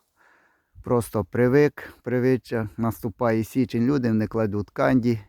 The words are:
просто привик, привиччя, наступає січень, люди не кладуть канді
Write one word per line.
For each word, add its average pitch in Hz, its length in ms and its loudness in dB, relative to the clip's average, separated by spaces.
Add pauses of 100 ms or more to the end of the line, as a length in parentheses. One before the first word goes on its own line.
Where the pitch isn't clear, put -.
(840)
просто 113 400 0
привик, 127 760 2
привиччя, 120 760 -2
наступає 113 680 -2
січень, 117 420 -2
люди 127 260 0
не 107 140 0
кладуть 104 440 -2
канді 123 580 2